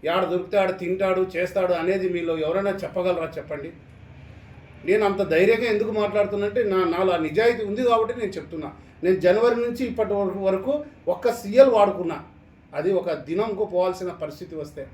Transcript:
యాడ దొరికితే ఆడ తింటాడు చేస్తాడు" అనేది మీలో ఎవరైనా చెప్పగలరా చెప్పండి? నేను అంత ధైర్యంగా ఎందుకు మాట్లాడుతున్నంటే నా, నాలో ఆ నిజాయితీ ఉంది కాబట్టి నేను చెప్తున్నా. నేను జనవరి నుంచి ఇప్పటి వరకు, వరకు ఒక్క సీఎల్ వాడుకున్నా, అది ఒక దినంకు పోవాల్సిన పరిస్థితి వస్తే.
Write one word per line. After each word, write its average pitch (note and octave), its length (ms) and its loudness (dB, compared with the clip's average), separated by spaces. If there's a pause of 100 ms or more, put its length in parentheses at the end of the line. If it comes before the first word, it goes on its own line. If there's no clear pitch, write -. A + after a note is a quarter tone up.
యాడ F3 200 2
దొరికితే F3 340 -2
ఆడ F#3 200 0
తింటాడు F#3 480 0 (100)
చేస్తాడు" F3+ 360 0
అనేది F#3 360 0
మీలో E3+ 300 -2
ఎవరైనా F3+ 320 0
చెప్పగలరా F3 680 -4
చెప్పండి? D3 360 -10 (1120)
నేను G#3 200 2
అంత G3 240 0
ధైర్యంగా G#3 360 4
ఎందుకు G#3+ 260 0
మాట్లాడుతున్నంటే G#3 720 0
నా, F#3+ 220 2
నాలో F3+ 280 2
ఆ E3+ 40 2
నిజాయితీ G#3 480 2
ఉంది G#3 180 -4
కాబట్టి A#3+ 380 2
నేను G3+ 100 -4
చెప్తున్నా. D3+ 420 -10 (320)
నేను F#3 120 4
జనవరి A3 400 4
నుంచి A#3 300 -4
ఇప్పటి G#3+ 260 -2
వరకు, G3 260 -2
వరకు F#3+ 460 -2 (240)
ఒక్క A#3 240 -2
సీఎల్ A#3+ 380 6
వాడుకున్నా, F3+ 520 2 (520)
అది D#3 180 0
ఒక F3 200 0
దినంకు F#3+ 520 -4
పోవాల్సిన F3+ 440 -2
పరిస్థితి D#3+ 480 -12
వస్తే. D3 380 -12